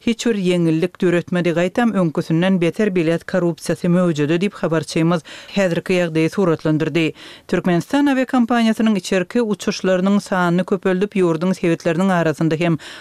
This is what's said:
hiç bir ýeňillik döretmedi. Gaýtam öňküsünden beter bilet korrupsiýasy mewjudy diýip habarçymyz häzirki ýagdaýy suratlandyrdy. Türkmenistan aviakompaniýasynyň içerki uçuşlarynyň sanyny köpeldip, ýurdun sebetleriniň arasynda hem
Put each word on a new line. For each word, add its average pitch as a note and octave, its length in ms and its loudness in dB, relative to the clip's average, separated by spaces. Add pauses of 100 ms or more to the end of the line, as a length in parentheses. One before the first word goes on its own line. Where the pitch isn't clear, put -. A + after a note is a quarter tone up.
hiç A#3 260 -2
bir A3+ 80 2
ýeňillik F3 680 0
döretmedi. F3 480 0
Gaýtam F3+ 460 0
öňküsünden F3 680 0
beter F#3 340 0
bilet E3 280 0
korrupsiýasy F3 680 -2
mewjudy E3+ 540 2
diýip G3+ 120 -2
habarçymyz E3 680 -2 (320)
häzirki F3+ 380 0
ýagdaýy E3 360 0
suratlandyrdy. D#3+ 840 0 (360)
Türkmenistan F3+ 580 0
aviakompaniýasynyň A#3 880 2
içerki F#3+ 460 -2
uçuşlarynyň G3 800 0
sanyny F3+ 440 0
köpeldip, F#3+ 520 -2
ýurdun F3 380 0
sebetleriniň F3 560 0
arasynda D#3+ 460 0
hem E3 220 0 (220)